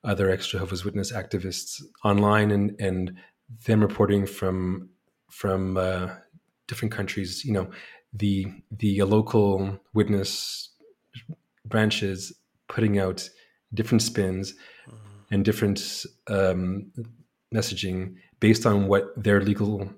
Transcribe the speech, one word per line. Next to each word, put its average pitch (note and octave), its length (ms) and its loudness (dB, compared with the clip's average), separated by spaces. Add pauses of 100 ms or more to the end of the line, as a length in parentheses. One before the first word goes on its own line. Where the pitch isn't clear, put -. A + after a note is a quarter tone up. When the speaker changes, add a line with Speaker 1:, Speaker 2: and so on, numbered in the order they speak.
Speaker 1:
other G2 280 2
ex-Jehovah's F#2 520 -4
Witness G2+ 280 -4
activists F#2+ 720 -8 (200)
online G#2 460 4
and, G2+ 320 2
and F#2 340 -2 (500)
them A2 160 4
reporting G2+ 440 2
from, F#2 640 -4 (400)
from, F#2+ 480 -2
uh, F#2 320 0 (580)
different A2 240 -6
countries, F#2+ 540 -6
you A#2 80 -2
know, F#2 160 -2 (420)
the, G2+ 360 0 (240)
the, G2+ 300 0
uh, G2 40 4
local G2+ 720 2 (140)
witness G2+ 760 -2 (960)
branches G#2 680 0 (340)
putting G#2 320 2
out F#2 300 -2 (440)
different A2 280 2
spins F#2+ 520 -2 (340)
Speaker 2:
Mm-hmm. - 480 -12
Speaker 1:
and G2+ 100 4
different, G2+ 600 0 (220)
um, F#2+ 640 0 (640)
messaging F#2 600 -4 (260)
based A2 240 6
on G2+ 220 4
what G2 340 2
their G2+ 200 4
legal G2+ 560 -2